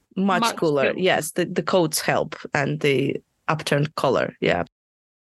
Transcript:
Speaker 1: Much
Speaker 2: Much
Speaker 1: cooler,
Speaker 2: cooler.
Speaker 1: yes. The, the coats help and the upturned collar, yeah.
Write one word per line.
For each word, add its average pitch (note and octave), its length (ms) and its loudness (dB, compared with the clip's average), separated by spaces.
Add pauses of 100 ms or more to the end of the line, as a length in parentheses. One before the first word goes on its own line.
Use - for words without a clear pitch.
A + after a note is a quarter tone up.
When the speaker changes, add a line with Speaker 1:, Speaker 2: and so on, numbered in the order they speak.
(140)
Speaker 1:
Much G3 280 2
Speaker 2:
Much A#3 140 0
Speaker 1:
cooler, C#3+ 340 2
Speaker 2:
cooler. - 80 -6
Speaker 1:
yes. D#3+ 340 0
The, F3 140 -2
the F3+ 160 -2
coats E3 380 0
help A2 360 -2 (160)
and D3 280 -2
the C#3 360 0 (320)
upturned D3+ 460 0
collar, G#2+ 460 0
yeah. F2 240 0 (680)